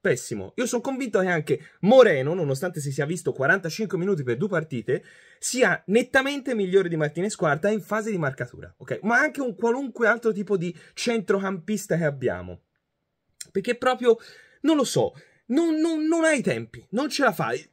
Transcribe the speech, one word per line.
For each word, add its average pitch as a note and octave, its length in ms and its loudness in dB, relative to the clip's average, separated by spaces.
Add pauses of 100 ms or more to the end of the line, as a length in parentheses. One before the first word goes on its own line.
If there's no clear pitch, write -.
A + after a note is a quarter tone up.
Pessimo. A2+ 520 -4
Io B3 100 -2
sono A#3+ 160 -4
convinto B3+ 360 -2
che F#3 100 2
anche D#3 300 0 (200)
Moreno, F3+ 560 6
nonostante D#3+ 440 -4
si C#3 120 -6
sia C#3+ 160 -4
visto - 260 -4
quarantacinque F3 640 0
minuti F3 240 0
per B2 160 -2
due F#3+ 100 -2
partite, D#3 560 -4 (360)
sia A3 480 0
nettamente C4 640 0
migliore F#3+ 360 2
di E3+ 60 -2
Martinez D#3+ 400 -2
Quarta D#3 340 0
in G#3+ 120 0
fase G#3+ 300 -4
di F3+ 80 -2
marcatura, C3+ 580 -6
ok? - 240 -8
Ma A#3 180 2
anche D4 220 -2
un A#3+ 140 -4
qualunque A#3 520 0
altro A3+ 240 2
tipo G3 260 -2
di E3+ 140 -4 (220)
centrocampista G3 1040 -2
che E3+ 60 0
abbiamo. G2 600 -4 (840)
Perché G3+ 220 -2
proprio, A#3+ 440 2 (440)
non D#4 140 4
lo C#4 80 2
so, - 320 0 (320)
non, D#4 320 2
non, D#4 260 0
non D#4+ 180 2
ha D#4+ 100 4
i C4 100 -2
tempi, A#2+ 480 -6
non C#4 180 -2
ce C#4 140 0
la A#3 100 4
fa. A#2+ 180 -2 (220)